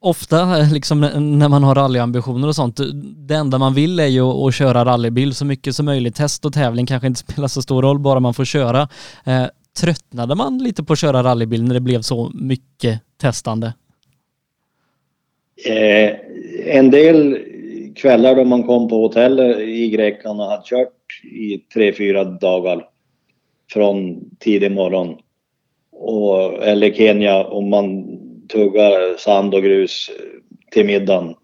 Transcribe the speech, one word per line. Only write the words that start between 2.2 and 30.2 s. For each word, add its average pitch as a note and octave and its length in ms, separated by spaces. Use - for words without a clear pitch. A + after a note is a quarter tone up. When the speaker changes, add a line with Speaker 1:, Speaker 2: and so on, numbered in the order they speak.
Speaker 1:
och D3+ 60
sånt, C3+ 260
det D3+ 180
enda C#3 240
man C3+ 160
vill E3 260
är D3+ 60
ju C3 140
att, B2+ 160
att C3+ 180
köra B2 300
rallybil B2 500
så C#3+ 100
mycket C#3 300
som D3 120
möjligt. B2 280
Test - 300
och D3 80
tävling B2 340
kanske C3 200
inte B2+ 140
spelar - 280
så C3 140
stor C3 200
roll, C#3 160
bara C#3 220
man A#2+ 140
får C3+ 100
köra. C3 440
Eh, B2+ 180
tröttnade B2+ 540
man B3+ 240
lite A#3+ 260
på D#3 80
att D3 60
köra C3 240
rallybil A#2 400
när B2 120
det B2 60
blev B2+ 220
så A#2 320
mycket B2 680
testande? A2+ 580
Speaker 2:
Eh, G#2+ 440
en C3+ 140
del D3 480
kvällar B2+ 380
då C3 100
man B2 180
kom A#2+ 260
på A2 140
hotell B2 380
i A2+ 300
Grekland G#2+ 500
och G#2 60
hade F#2 180
kört - 600
i G#2 340
tre, G2+ 340
fyra G2 320
dagar F#2 640
från G2 480
tidig G2+ 340
morgon F2+ 440
och, G2+ 720
eller G#2 260
Kenya, G#2 540
och G2+ 180
man G2+ 540
tuggar G2+ 680
sand G2+ 360
och G2 80
grus F#2+ 480